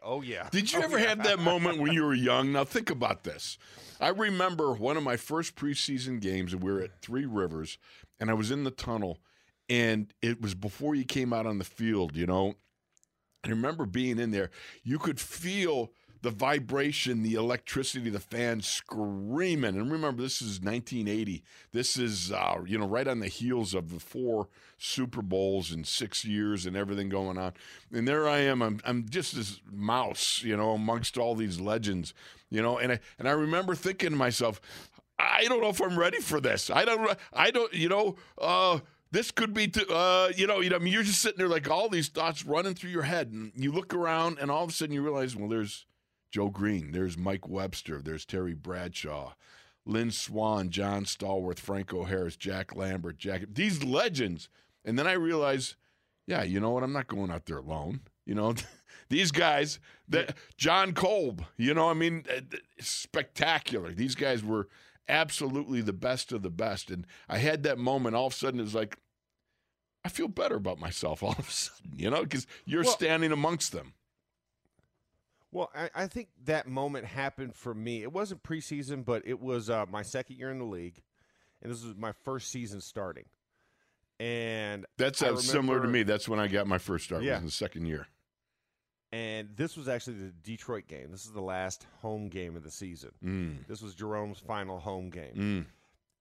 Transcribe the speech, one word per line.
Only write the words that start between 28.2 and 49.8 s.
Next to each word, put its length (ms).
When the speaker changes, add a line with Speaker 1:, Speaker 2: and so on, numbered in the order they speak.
Speaker 2:
I 100
am. 220
I'm, 240
I'm 240
just 260
this 240
mouse, 720
you 120
know, 180
amongst 440
all 160
these 260
legends, 540
you 100
know. 160
And 140
I, 80
and 100
I 40
remember 420
thinking 380
to 40
myself, 460
I 280
don't 160
know 80
if 120
I'm 160
ready 220
for 200
this. 300
I 160
don't, 320
I 160
don't, 240
you 160
know, 260
uh, 400
this 220
could 240
be, 120
t-, 220
uh, 480
you 100
know, 140
you 80
know, 60
I 40
mean, 140
you're 100
just 180
sitting 180
there 100
like 200
all 200
these 200
thoughts 360
running 300
through 160
your 120
head, 280
and 240
you 160
look 220
around, 460
and 120
all 120
of 60
a 40
sudden 220
you 60
realize, 340
well, 140
there's 360
Joe 180
Green, 440
there's 240
Mike 320
Webster, 520
there's 240
Terry 280
Bradshaw, 800